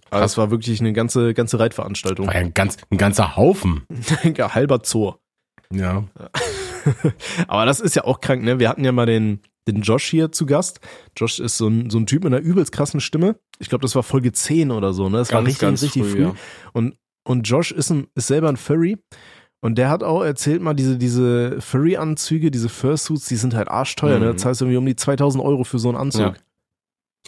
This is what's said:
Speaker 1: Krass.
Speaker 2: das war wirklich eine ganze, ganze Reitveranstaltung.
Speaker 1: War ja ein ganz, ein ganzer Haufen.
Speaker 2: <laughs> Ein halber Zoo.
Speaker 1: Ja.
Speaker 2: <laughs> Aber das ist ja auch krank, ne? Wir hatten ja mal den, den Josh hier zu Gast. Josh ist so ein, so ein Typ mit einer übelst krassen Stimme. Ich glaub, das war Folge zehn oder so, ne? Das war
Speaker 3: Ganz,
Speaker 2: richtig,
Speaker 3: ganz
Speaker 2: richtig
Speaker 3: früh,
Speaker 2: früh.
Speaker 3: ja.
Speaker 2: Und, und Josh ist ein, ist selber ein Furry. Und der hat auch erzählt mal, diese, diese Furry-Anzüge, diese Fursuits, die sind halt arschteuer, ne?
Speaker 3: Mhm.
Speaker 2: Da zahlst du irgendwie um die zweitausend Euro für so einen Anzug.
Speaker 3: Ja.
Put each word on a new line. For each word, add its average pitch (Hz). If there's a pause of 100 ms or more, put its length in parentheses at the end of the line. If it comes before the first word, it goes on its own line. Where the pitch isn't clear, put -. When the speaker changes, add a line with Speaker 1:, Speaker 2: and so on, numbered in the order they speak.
Speaker 1:
Krass. 101
Speaker 2:
das 101
war 107
wirklich 113
eine 113
ganze, 117
ganze 113
Reitveranstaltung. 98
Speaker 1:
War 92
ja 92
ein 87
ganz, 98 (120)
ein 101
ganzer 101
Haufen. 98 (200)
Speaker 2:
<laughs> 151
Ein 165
halber 127
Zoo. 101 (580)
Speaker 1:
Ja. 95 (800)
Speaker 2:
<laughs> -
Aber 107
das 135
ist 208
ja 156
auch 123
krank, 127
ne? 127
Wir 117
hatten 135
ja 131
mal 123
den, 110 (280)
den 107
Josh 110
hier 160
zu -
Gast. 143 (360)
Josh 113
ist 120
so 110
ein, 113
so 110
ein 110
Typ 160
mit 147
einer 135
übelst 175
krassen 143
Stimme. 175 (220)
Ich -
glaub, 127
das 131
war 127
Folge 123
zehn 151
oder 98
so, 95
ne? 101
Das 120
war 117
Speaker 3:
Ganz, 120
Speaker 2:
richtig, -
Speaker 3:
ganz 101
Speaker 2:
richtig 135
Speaker 3:
früh, 101
Speaker 2:
früh. 101
Speaker 3:
ja. 185 (400)
Speaker 2:
Und, 120 (260)
und 123
Josh 139
ist -
ein, 143
ist 127
selber 151
ein 131
Furry. 165 (640)
Und 113
der 127
hat 160
auch 170
erzählt 151
mal, 160
diese, 131
diese 123
Furry-Anzüge, 160
diese 120
Fursuits, 147
die 123
sind 117
halt 110
arschteuer, 139
ne? 110
Speaker 3:
Mhm. 117
Speaker 2:
Da 117
zahlst 127
du 127
irgendwie 127
um 127
die 131
zweitausend 135
Euro 135
für -
so 117
einen 123
Anzug. 110
Speaker 3:
Ja. 101 (960)